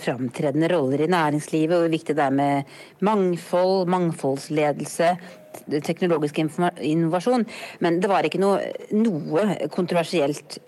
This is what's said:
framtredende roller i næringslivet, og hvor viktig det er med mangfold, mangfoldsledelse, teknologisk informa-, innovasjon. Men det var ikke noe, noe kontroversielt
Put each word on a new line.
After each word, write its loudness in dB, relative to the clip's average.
framtredende -2
roller 2
i 2
næringslivet, 2
og 4
hvor 2
viktig -2
det 2
er 2
med 0
mangfold, 2
mangfoldsledelse, 0
teknologisk 0
informa-, -2
innovasjon. 2
Men 2
det 2
var 2
ikke 0
noe, 2
noe 0
kontroversielt -2